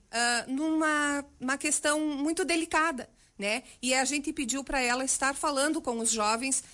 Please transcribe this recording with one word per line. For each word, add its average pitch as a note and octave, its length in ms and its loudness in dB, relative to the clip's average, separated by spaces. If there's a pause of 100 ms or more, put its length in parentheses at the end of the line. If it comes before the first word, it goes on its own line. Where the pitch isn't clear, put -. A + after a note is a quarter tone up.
(100)
ah, A#3+ 380 0
numa, D4 760 2 (160)
uma C4 200 -2
questão D4+ 420 0
muito D#4 460 0
delicada, E4 640 0 (300)
né? G#3+ 240 -2 (200)
E B3+ 100 2
a B3+ 140 4
gente D4 260 -2
pediu C4+ 320 -4
pra C#4 160 0
ela B3 240 0
estar C4+ 300 0
falando D4+ 480 0
com A#3 160 -2
os A3+ 120 0
jovens A3+ 640 0